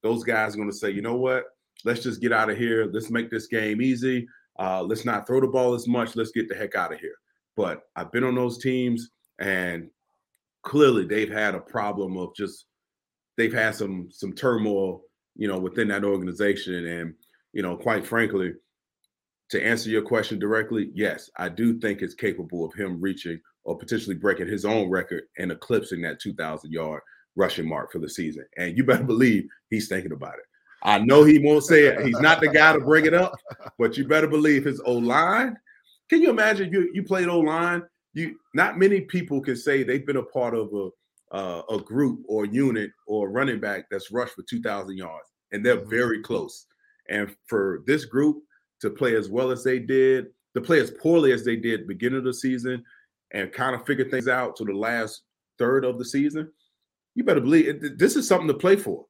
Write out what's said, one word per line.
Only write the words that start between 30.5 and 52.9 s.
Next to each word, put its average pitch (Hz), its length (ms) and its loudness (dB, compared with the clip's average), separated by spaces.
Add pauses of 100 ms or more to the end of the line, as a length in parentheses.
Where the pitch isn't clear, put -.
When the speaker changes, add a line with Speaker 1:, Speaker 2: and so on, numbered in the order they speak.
Speaker 1:
I 101 160 4
know 139 240 10
he 151 160 10
won't 147 240 6
say 151 240 8
it. - 180 2
He's 120 140 0
not 156 220 8
the 151 80 4
guy 156 240 8
to 151 60 4
bring 156 260 4
it 160 80 6
up, 180 220 2 (440)
but 117 180 2
you 135 100 -2
better 156 200 4
believe 151 380 4
his 135 200 -2
O-line. 160 720 2 (540)
Can 330 120 6
you 339 80 6
imagine 214 440 2
you, 180 200 2
you 190 100 -4
played 185 240 0
O-line? 170 560 0 (300)
You, 160 260 -8 (160)
not 180 240 2
many 196 220 4
people 165 400 -4
can 131 140 -2
say 139 280 0
they've 131 220 -2
been 139 120 -2
a 120 60 -2
part 120 320 -4
of 104 180 -4
a, 98 160 -6 (460)
uh, 90 340 -6
a 107 100 -4
group 123 480 -2
or 104 180 -2
unit 110 440 0 (160)
or 104 240 -2
running 120 300 -2
back 101 320 -6
that's 98 200 -8
rushed 101 220 -4
for 92 160 -18
two 117 120 -6
thousand 98 360 -6
yards, 80 300 -14 (240)
and 104 120 -6
they're 120 140 4
Speaker 2:
Mm-hmm. 104 120 -10
Speaker 1:
very 113 340 0
close. 90 420 -6 (440)
And 104 260 -4 (100)
for 98 400 -2
this 139 200 0
group 147 360 0 (400)
to 107 80 -4
play 120 260 -2
as 107 140 -2
well 127 220 -2
as 123 120 -6
they 131 140 0
did, 131 500 2 (280)
to 120 60 -2
play 156 180 4
as - 100 0
poorly 160 420 4
as 113 120 0
they 117 140 0
did 113 180 -2
at - 60 -6
the 98 120 -10
beginning 123 260 -2
of 127 40 -6
the 127 100 -2
season 127 500 -4 (500)